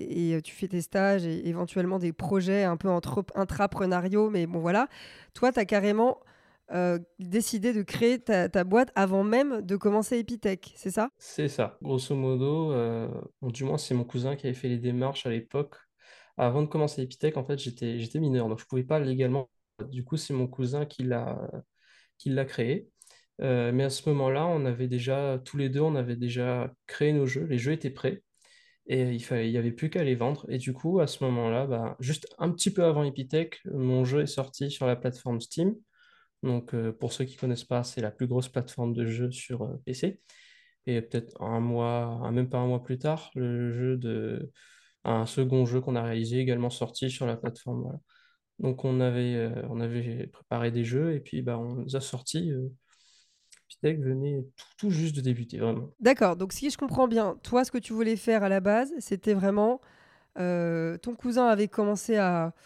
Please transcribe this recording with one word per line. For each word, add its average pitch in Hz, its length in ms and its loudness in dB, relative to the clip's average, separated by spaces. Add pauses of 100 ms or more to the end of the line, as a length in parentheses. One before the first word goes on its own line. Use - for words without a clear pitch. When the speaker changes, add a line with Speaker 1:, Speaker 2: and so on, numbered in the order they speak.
(300)
Speaker 1:
et, 165 40 2
euh, 160 60 0
tu - 160 -10
fais 196 100 -6
tes 180 140 -2
stages 196 440 2
et 165 220 -4
éventuellement 180 540 -2
des 175 120 0
projets 190 520 2
un 170 120 2
peu 185 120 -2
entrep-, 180 480 0
intrapreneuriaux, 196 920 2
mais 180 200 0
bon, 175 100 -2
voilà. 185 300 2 (460)
Toi, 254 180 4
t'as 220 140 2
carrément, 208 520 4 (540)
euh, 180 260 2 (220)
décidé 208 520 0
de 214 100 0
créer 233 360 2
ta, 185 300 2
ta 180 160 2
boîte 226 320 4
avant 196 260 4
même 240 380 2
de 196 160 -2
commencer 214 420 2
Epitech, 214 560 -4
c'est - 160 -8
ça ? 214 260 0
Speaker 2:
C'est - 300 -4
ça. 120 340 -2
Grosso 135 360 -2
modo, 135 560 0
euh, 117 340 0 (340)
bon, 127 100 -4
du 120 120 -6
moins, 147 160 0
c'est - 160 -2
mon 120 80 2
cousin 127 320 -2
qui 139 140 -6
avait 127 80 -2
fait 135 120 -4
les 120 100 0
démarches 123 480 -2
à 123 40 -2
l'époque. 139 460 -4 (600)
Avant 123 240 4
de 151 40 0
commencer 151 360 0
Epitech, 151 340 -2
en 131 80 -2
fait, 139 160 -4
j'étais, 120 400 -4
j'étais 113 180 -4
mineur, 131 300 2
donc 110 100 -2
je - 80 -20
pouvais 131 160 -2
pas 156 160 2
légalement. 131 500 0 (420)
Du 127 140 -6
coup, 156 120 -4
c'est 151 160 -4
mon 127 140 0
cousin 131 400 -2
qui 139 160 -8
l'a, 120 360 -2 (800)
qui - 140 -4
l'a 131 160 0
créé. 131 420 -2 (540)
Euh, 123 300 2
mais 131 120 4
à 135 60 0
ce - 180 -4
moment-là, 139 380 2
on 160 180 2
avait 127 240 0
déjà, 131 560 -2
tous - 140 -8
les 139 100 0
deux, 139 140 0
on 156 140 2
avait 120 200 -2
déjà 123 560 -2 (140)
créé 151 260 2
nos 143 140 4
jeux. 135 180 -2
Les 139 140 0
jeux 131 140 0
étaient 160 180 -4
prêts - 320 -4 (640)
et 131 160 2
il 123 200 -2
fallait, 113 280 0
il - 20 0
y 120 60 2
avait 117 140 0
plus 156 180 -4
qu'à 175 120 0
les 135 120 2
vendre. 123 340 -2
Et 131 80 -4
du 127 160 -4
coup, 170 280 0
à 151 60 4
ce - 180 -6
moment-là, 120 420 2
bah, 117 340 -2
juste 135 260 -4 (120)
un 165 140 0
petit 175 180 0
peu 180 140 4
avant 151 200 4
Epitech, 143 600 -2
mon 127 400 2
jeu 143 160 2
est 147 40 0
sorti 139 440 -4
sur 135 160 -2
la 123 100 2
plateforme 120 460 -4
Steam. 185 320 0 (680)
Donc, 120 300 -2
euh, 113 180 -2
pour 127 220 -6
ceux 131 140 -4
qui 127 100 -12
connaissent 123 280 -2
pas, 120 200 -2
c'est - 160 -8
la 107 100 -2
plus 127 160 -4
grosse 123 220 0
plateforme 120 460 -4
de 117 100 -2
jeux 117 260 -2
sur, 123 340 -8
euh, 131 200 -8
P 131 80 -6
C. 185 300 -4 (640)
Et 120 160 0
peut-être 117 400 -6
un 113 180 -2
mois, 117 600 0
un, 117 100 -4
même 127 160 2
pas 127 80 -2
un 123 100 2
mois 123 160 0
plus 127 160 -4
tard, 156 360 -4
le 120 400 -2
jeu 127 240 0
de, 113 520 -4 (540)
un 113 220 0
second 127 400 2
jeu 127 160 0
qu'on 131 140 -2
a 117 60 0
réalisé 117 360 -2
également 120 320 0
sorti 127 400 -4
sur 127 160 -4
la 117 100 -2
plateforme, 120 460 -6
voilà. 131 160 -8 (600)
Donc, 131 280 -2
on 127 140 2
avait, 123 340 2
euh, 117 160 0 (180)
on 117 140 -4
avait 117 460 -4
préparé 117 420 -2
des 117 120 0
jeux 135 300 0
et 143 80 -2
puis, - 220 -6
bah, 120 160 -2
on 120 240 -6
les 131 120 -6
a 135 60 -2
sortis, 156 500 -4
euh, 131 220 -4 (960)
Epitech 156 320 0
venait 135 460 -2 (100)
tout, - 100 -20 (120)
tout 208 120 0
juste 160 240 2
de 147 60 -4
débuter, 120 380 -2
vraiment. 113 420 -2
Speaker 1:
D'accord, 220 360 6
donc 190 180 -4
si 277 160 -4
je - 80 -6
comprends 262 280 2
bien, 226 360 2
toi, 247 240 2
ce - 40 -6
que - 60 -2
tu 226 160 -6
voulais 220 240 2
faire 220 260 2
à 196 60 4
la 196 120 4
base, 226 380 2
c'était 208 360 0
vraiment, 208 480 4 (560)
euh, 170 580 0
ton 240 180 -8
cousin 247 340 2
avait 214 200 6
commencé 208 480 0
à, 175 380 2 (120)